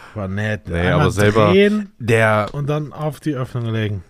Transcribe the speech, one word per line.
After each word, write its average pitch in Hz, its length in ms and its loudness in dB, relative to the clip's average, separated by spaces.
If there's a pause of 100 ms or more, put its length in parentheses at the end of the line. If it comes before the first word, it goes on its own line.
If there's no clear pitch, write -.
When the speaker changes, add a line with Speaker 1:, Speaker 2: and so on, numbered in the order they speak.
(140)
Speaker 1:
War 101 140 -6
nett. 104 400 -4
Speaker 2:
Nee, 87 120 -2
Speaker 1:
Einmal 90 200 2
Speaker 2:
aber - 100 4
selber 104 420 4
Speaker 1:
drehen 202 460 2
Speaker 2:
der 110 540 2
Speaker 1:
und 143 160 -6
dann 147 240 -4
auf 151 260 -8
die 151 140 -4
Öffnung 123 320 -6
legen. 110 460 -4